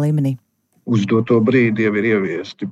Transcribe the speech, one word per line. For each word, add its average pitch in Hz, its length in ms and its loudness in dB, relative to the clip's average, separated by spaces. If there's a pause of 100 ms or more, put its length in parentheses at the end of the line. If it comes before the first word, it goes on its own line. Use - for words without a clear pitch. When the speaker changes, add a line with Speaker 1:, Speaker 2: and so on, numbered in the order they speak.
Speaker 1:
līmenī? 147 340 0 (500)
Speaker 2:
Uz 107 200 0
doto 113 340 2
brīdi 110 460 2
jau 104 100 0
ir 104 80 -2
ieviesti 98 680 -4